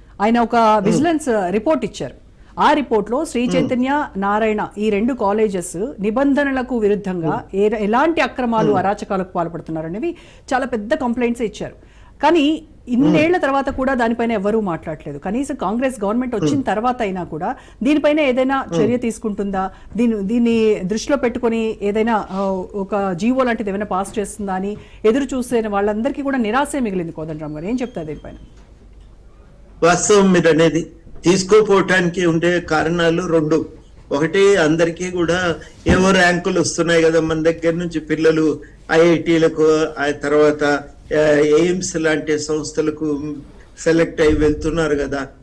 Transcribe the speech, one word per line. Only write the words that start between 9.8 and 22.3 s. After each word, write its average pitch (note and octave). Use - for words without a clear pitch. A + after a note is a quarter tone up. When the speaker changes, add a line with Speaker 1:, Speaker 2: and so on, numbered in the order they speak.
Speaker 1:
అనేవి A#3+
చాలా C4
పెద్ద A#3
కంప్లైంట్స్ A#3+
ఇచ్చారు. G3
కానీ D#4
ఇన్నేళ్ల D4
Speaker 2:
మ్. E4
Speaker 1:
తర్వాత C#4
కూడా C4+
దానిపైన A#3
ఎవరూ G#3+
మాట్లాడలేదు. D#3+
కనీసం C4+
కాంగ్రెస్ A#3
గవర్నమెంట్ A#3
వచ్చిన E3
Speaker 2:
మ్. C4
Speaker 1:
తర్వాత B3
అయినా F#3+
కూడా E3+
దీనిపైన D4
ఏదైనా C4
Speaker 2:
మ్. E3+
Speaker 1:
చర్య B3
తీసుకుంటుందా, G3+
దీన్ని, A3
దీన్ని A3+
దృష్టిలో A3
పెట్టుకొని A3+
ఏదైనా, G#3+